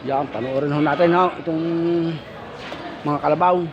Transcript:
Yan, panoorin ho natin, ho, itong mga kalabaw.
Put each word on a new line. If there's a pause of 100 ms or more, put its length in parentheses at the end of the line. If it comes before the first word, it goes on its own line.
Yan,
panoorin
ho
natin,
ho,
itong (1400)
mga
kalabaw.